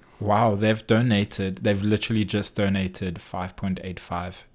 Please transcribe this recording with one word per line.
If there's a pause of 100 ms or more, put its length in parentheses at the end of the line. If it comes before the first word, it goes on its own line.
(200)
Wow,
they've
donated,
they've
literally
just
donated
five
point
eight
five (120)